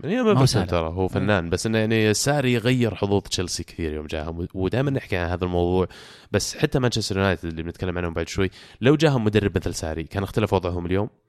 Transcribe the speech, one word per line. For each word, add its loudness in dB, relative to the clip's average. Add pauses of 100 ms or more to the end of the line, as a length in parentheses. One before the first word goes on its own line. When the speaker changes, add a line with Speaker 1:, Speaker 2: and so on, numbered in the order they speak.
Speaker 1:
يعني -2
هي 0
Speaker 2:
ما 4
هو 6
Speaker 1:
ما 6
Speaker 2:
سهل. 2
Speaker 1:
ترى 0
هو -2
Speaker 2:
إيه. 2
Speaker 1:
فنان، 2
بس -2
إنه 0
يعني 4
ساري 2
غير 2
حظوظ 2
تشيلسي -6
كثير -6
يوم -6
جاهم، -6
و-، -4
ودائمًا 0
نحكي -4
عن -2
هذا -2
الموضوع. 2 (440)
بس -2
حتى 0
مانشستر -2
يونايتد 2
اللي -6
بنتكلم -6
عنهم -4
بعد -4
شوي، -2 (320)
لو 6
جاهم 2
مدرب 2
مثل -4
ساري، -6
كان -6
اختلف -2
وضعهم -2
اليوم؟ -2 (200)